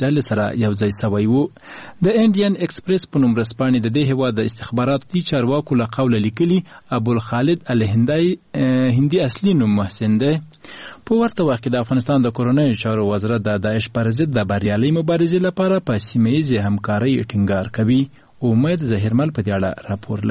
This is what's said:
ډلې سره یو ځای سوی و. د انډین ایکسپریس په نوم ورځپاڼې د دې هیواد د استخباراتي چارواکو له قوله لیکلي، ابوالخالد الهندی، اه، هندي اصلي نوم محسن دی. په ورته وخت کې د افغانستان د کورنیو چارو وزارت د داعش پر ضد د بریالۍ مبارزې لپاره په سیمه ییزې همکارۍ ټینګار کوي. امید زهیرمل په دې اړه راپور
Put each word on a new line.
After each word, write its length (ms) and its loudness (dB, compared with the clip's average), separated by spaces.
ډلې 180 2
سره 300 0
یو 180 0
ځای 160 2
سوی 300 0
و. 180 2
د 200 2
انډین 360 2
ایکسپریس 480 -2
په 160 0
نوم 140 2
ورځپاڼې 420 0
د 160 -2
دې 160 2
هیواد 300 0
د 100 -2
استخباراتي 800 -4
چارواکو 440 0
له 220 2
قوله 300 2
لیکلي، 320 2
ابوالخالد 680 0
الهندی، 600 2
اه، 440 2
هندي 300 2
اصلي 340 0
نوم 120 2
محسن 440 0
دی. 160 2
په 180 2
ورته 200 -2
وخت 200 0
کې 80 -2
د 160 -2
افغانستان 340 0
د 180 0
کورنیو 460 2
چارو 240 0
وزارت 400 -2
د 180 -2
داعش 240 -2
پر 180 0
ضد 280 0
د 160 0
بریالۍ 380 0
مبارزې 580 0
لپاره 300 0
په 320 -4
سیمه 180 2
ییزې 280 0
همکارۍ 460 0
ټینګار 480 0
کوي. 240 2
امید 380 2
زهیرمل 460 0
په 120 -4
دې 160 -2
اړه 320 -4
راپور 300 -6